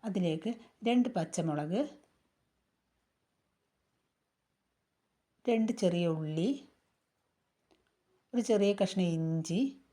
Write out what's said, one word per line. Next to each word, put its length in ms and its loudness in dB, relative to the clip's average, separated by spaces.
അതിലേക്ക് 480 -2
രണ്ട് 260 4
പച്ചമുളക്, 720 -2
രണ്ട് 260 2
ചെറിയ 360 2
ഉള്ളി, 420 -2
ഒരു 80 0
ചെറിയ 320 4
കഷ്ണം 420 0
ഇഞ്ചി 440 0